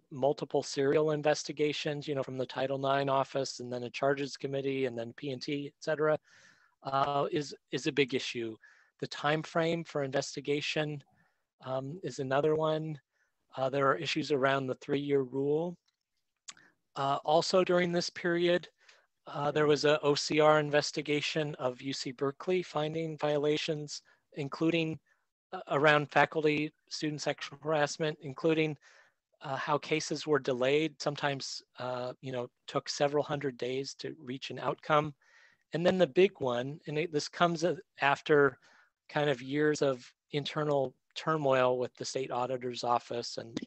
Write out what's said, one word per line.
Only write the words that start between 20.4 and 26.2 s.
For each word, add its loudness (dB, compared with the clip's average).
R 8
investigation -2
of -4
U -6
C -6
Berkeley -2
finding -4
violations, 0
including, 0
uh, -8
around 6
faculty 2